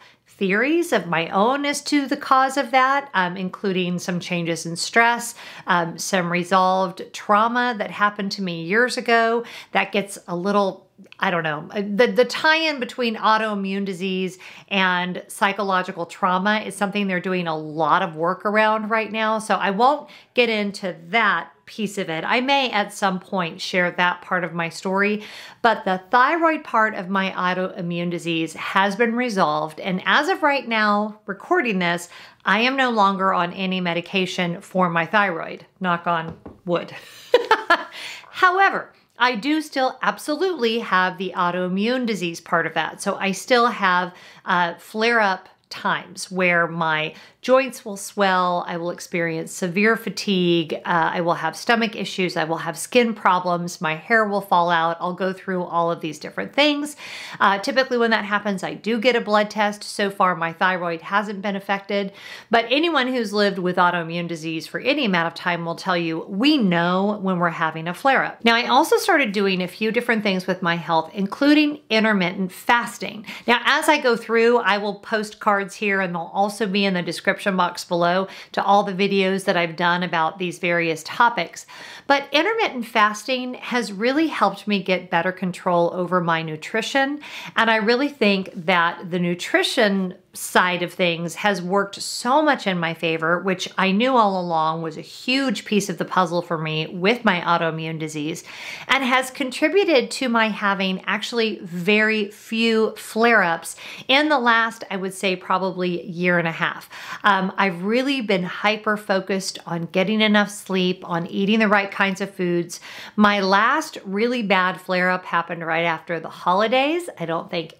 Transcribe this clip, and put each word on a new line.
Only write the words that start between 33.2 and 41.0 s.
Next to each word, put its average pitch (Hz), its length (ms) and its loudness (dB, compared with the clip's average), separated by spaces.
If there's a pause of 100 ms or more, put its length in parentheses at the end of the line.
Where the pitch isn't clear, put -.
on 175 220 0
any 185 260 -2
medication 180 800 -2
for 185 300 0
my 165 160 0
thyroid, 190 580 -2 (160)
knock 175 260 -2
on 165 300 -2 (300)
wood. 170 280 -4 (380)
<laughs> 453 420 2 (540)
However, 359 640 2 (260)
I 247 180 2
do 294 260 0
still 269 400 -2
absolutely 240 760 -2
have 185 360 0